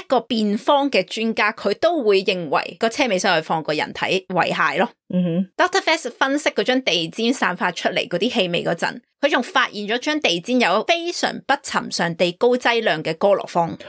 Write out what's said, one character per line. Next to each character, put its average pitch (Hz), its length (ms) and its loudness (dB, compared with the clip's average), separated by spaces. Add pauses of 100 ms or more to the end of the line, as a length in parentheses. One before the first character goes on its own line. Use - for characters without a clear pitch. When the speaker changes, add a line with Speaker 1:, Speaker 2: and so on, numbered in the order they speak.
Speaker 1:
個 254 140 2
辯 214 360 0
方 285 320 2
嘅 190 140 2
專 220 320 -4
家， 214 160 2
佢 208 220 -2
都 320 280 2
會 196 220 4
認 185 240 -2
為 170 320 -2
個 226 80 2
車 240 220 0
尾 180 100 2
箱 185 180 2
係 160 60 0
放 165 180 -2
個 156 120 -2
人 147 180 -2
體 - 380 -2
遺 175 240 0
骸 160 240 0
咯。 190 120 2 (240)
Speaker 2:
嗯 180 80 2
哼。 175 360 0
Speaker 1:
Doctor 370 240 2
Fest 320 300 -2
分 277 280 0
析 - 120 0
嗰 214 120 -2
張 254 180 2
地 165 280 -2
氈 233 240 0
散 180 240 -2
發 180 160 -2
出 - 160 -2
嚟 180 180 -2
嗰 175 100 -4
啲 220 160 0
氣 185 140 0
味 170 160 -2
嗰 160 100 0
陣， 170 280 -4 (180)
佢 294 100 2
仲 285 140 0
發 - 240 0
現 208 180 -8
咗 220 120 -2
張 302 240 -2
地 190 180 0
氈 247 220 2
有 196 240 4
非 339 260 0
常 - 340 -4
不 - 100 2
尋 - 340 -6
常 170 260 -2
地 175 160 2
高 240 240 2
劑 247 260 0
量 165 220 0
嘅 160 140 -2
哥 202 160 4
羅 - 120 0
芳。 170 320 -2 (120)